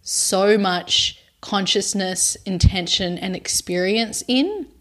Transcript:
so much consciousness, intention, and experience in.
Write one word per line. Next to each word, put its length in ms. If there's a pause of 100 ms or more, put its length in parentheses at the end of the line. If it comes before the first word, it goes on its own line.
so 560
much 600 (220)
consciousness, 1040
intention, 760
and 160
experience 920
in. 380 (140)